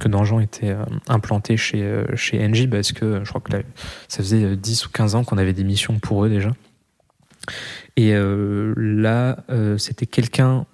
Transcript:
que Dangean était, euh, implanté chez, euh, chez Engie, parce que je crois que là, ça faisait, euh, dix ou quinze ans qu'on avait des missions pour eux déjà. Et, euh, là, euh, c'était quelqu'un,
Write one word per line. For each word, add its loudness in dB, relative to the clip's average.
que 0
Dangean 2
était, -2
euh, -4
implanté 0
chez, -2
euh, -2
chez -2
Engie, 4
parce 0
que -2
je -8
crois -6
que -6
là, -2
ça -6
faisait, 4
euh, 2
dix -4
ou -14
quinze 0
ans 2
qu'on -2
avait 2
des 0
missions 0
pour 0
eux 4
déjà. 0
Et, 6
euh, 0
là, 0
euh, 2
c'était -4
quelqu'un, 2